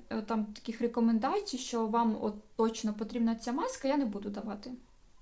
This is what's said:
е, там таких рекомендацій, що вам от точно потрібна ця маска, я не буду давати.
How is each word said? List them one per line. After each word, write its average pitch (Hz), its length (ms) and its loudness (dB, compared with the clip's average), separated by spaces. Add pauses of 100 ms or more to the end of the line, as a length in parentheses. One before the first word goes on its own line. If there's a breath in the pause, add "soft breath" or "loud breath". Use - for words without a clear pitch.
е, 226 120 -2
там 214 240 0
таких 220 360 -8
рекомендацій, 233 760 2
що 226 300 -2
вам 226 340 2
от 208 340 -4
точно 220 380 2
потрібна 226 420 0
ця 240 160 -4
маска, 349 360 -2
я 277 100 4
не 277 80 4
буду 202 240 -4
давати. 202 420 -8 (500)